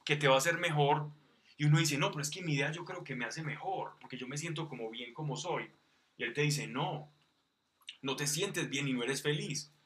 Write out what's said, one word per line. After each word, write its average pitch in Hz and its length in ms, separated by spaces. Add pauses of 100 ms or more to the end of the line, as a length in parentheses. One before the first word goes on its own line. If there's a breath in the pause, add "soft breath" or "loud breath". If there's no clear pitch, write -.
que 151 100
te 143 140
va 131 60
a - 20
hacer 165 220
mejor", 151 520 (460 soft breath)
y 151 80
uno 147 120
dice, 147 200
"No, 190 120
pero 147 120
es 143 80
que 185 120
mi 160 120
idea 139 180
yo 175 140
creo 180 180
que 131 120
me 120 100
hace 151 180
mejor, 143 560
porque - 180
yo 123 120
me 147 80
siento 156 320
como 117 200
bien 117 240
como 143 220
soy". 139 340 (480 soft breath)
Y 123 60
Él 117 100
te 147 80
dice, 147 260
"No, 143 440 (920)
no 135 140
te 143 120
sientes 160 420
bien 139 180
y 131 60
no 120 100
eres 131 180
feliz. 151 520 (120)